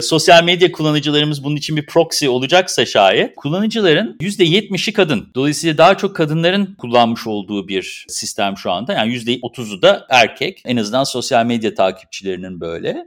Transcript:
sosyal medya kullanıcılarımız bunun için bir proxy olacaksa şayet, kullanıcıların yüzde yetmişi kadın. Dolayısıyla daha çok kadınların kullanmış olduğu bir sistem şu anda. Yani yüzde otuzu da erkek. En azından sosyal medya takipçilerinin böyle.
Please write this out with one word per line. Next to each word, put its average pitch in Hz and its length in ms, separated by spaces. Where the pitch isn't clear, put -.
sosyal 170 440
medya 180 280
kullanıcılarımız 151 720
bunun 147 120
için 151 200
bir 147 100
proxy 165 420
olacaksa 131 580
şayet, 107 500
kullanıcıların 208 840
yüzde 196 240
yetmişi 190 480
kadın. 151 420
Dolayısıyla 151 440
daha 180 180
çok 196 200
kadınların 170 640
kullanmış 117 480
olduğu 101 420
bir 95 400
sistem 101 480
şu 98 160
anda. 104 200
Yani 117 200
yüzde 120 300
otuzu 107 400
da 190 280
erkek. 131 540
En 123 120
azından 117 280
sosyal 120 420
medya 113 280
takipçilerinin 92 840
böyle. 98 460